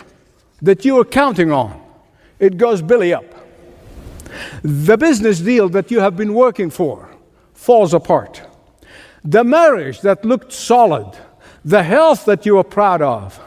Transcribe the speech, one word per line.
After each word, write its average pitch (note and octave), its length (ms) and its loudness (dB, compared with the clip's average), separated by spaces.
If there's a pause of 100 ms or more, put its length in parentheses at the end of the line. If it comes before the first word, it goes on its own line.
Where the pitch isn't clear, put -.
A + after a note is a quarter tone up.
(640)
that F#3 220 0
you C4+ 100 2
were B3 100 4
counting G#3 460 0
on, B2 320 -4 (560)
it F#3 180 0
goes A3 240 0
belly F3+ 320 0
up. C3+ 120 -6 (1400)
The D3+ 340 0
business A3 440 0
deal G#3 300 0
that F#3+ 200 -4
you A#3 100 0
have F#3+ 160 0
been G#3 180 -4
working A3 360 0
for C#3 380 -6 (460)
falls G#3 400 2
apart. D#3 480 -2 (840)
The G3 200 2
marriage A#3+ 560 0
that G3 240 -2
looked A#3 280 -4
solid, E3 680 0 (460)
the F#3 180 2
health C4+ 420 2
that G#3 220 0
you G#3 100 4
were F#3 80 2
proud F#3+ 380 0
of, A2 440 -6